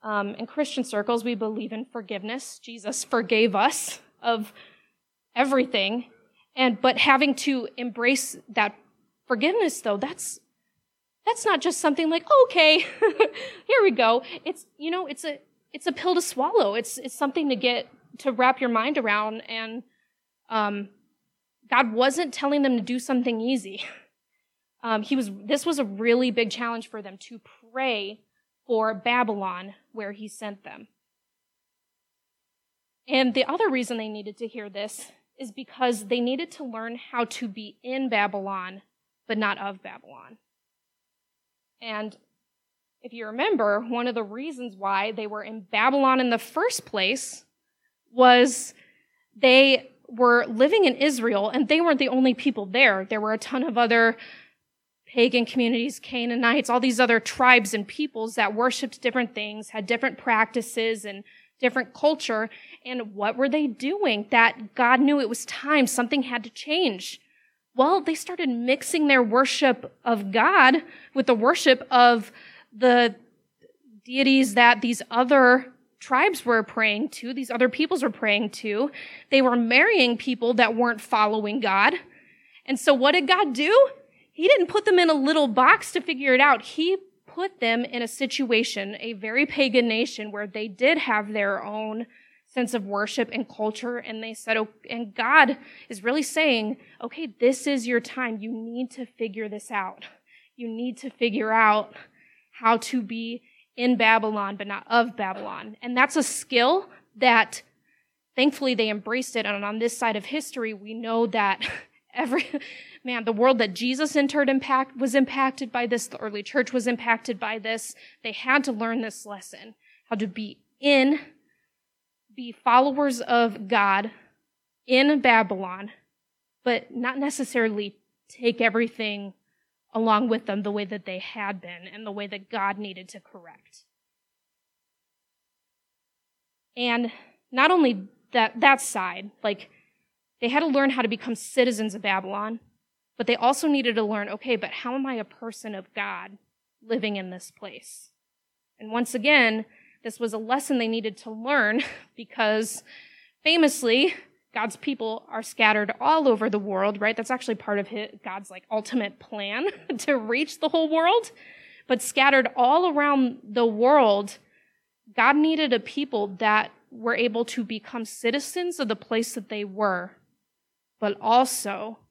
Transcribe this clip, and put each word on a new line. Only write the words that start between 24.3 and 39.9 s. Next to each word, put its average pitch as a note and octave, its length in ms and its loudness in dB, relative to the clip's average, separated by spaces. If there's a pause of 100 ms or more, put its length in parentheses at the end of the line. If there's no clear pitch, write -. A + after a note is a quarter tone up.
Um, A3 200 -2
he C4+ 140 -2
was, A3 140 -2 (140)
this C#4+ 220 -2
was D#4+ 120 -2
a C4+ 60 0
really A#3 460 2
big A3+ 200 0
challenge A#3 380 -8
for G#3+ 140 -14
them F#3+ 160 -18
to - 220 -20 (320)
pray A3+ 480 -4 (480)
for A3 260 2
Babylon G3+ 800 -2 (180)
where G#3 200 -10
he G#3 160 -14
sent G3+ 340 -14
them. - 240 -20 (2250)
And B3+ 260 2
the C4 120 0
other G4 240 0
reason B3 260 -4
they A3 140 -8
needed G#3 260 -14
to A#3 100 -12
hear A3 220 -12
this G3+ 420 -12 (280)
is B3 120 -14
because B3 560 -4
they B3 140 -2
needed C4 320 -4
to D4+ 120 -16
learn A#3 360 -12 (100)
how A#3+ 140 -2
to A#3 240 -10
be G#3 340 -16
in C4 280 -4
Babylon, G3 720 -4 (440)
but A3 120 -4
not G3+ 200 0
of G3 240 -10
Babylon. F#3+ 540 -20 (1400)